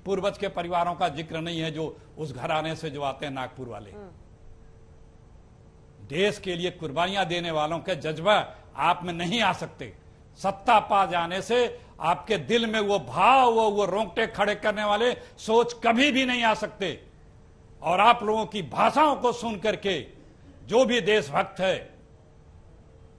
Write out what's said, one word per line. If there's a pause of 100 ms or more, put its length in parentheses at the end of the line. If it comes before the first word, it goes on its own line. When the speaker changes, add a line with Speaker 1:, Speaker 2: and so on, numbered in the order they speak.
Speaker 1:
पूर्वज
के
परिवारों
का
जिक्र
नहीं
है,
जो (220)
उस
घराने
से
जो
आते
हैं,
नागपुर
वाले।
Speaker 2:
हम्म। (2000)
Speaker 1:
देश
के
लिए
कुर्बानियां
देने
वालों
के
जज्बा (220)
आप
में
नहीं
आ
सकते। (420)
सत्ता
पा
जाने
से (200)
आपके
दिल
में
वो
भाव,
वो,
वो
रोंगटे
खड़े
करने
वाले (220)
सोच (100)
कभी
भी
नहीं
आ
सकते। (760)
और
आप
लोगों
की
भाषाओं
को
सुन
करके (580)
जो
भी
देशभक्त
है, (1200)